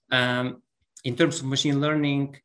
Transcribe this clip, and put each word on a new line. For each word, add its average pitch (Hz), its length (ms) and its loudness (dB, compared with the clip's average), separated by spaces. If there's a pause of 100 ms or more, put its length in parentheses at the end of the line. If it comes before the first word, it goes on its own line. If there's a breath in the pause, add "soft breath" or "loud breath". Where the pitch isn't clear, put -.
(100)
um, 123 520 0 (420)
in 120 120 -4
terms 160 240 2
of 135 60 -8
machine 139 340 0
learning, 143 640 0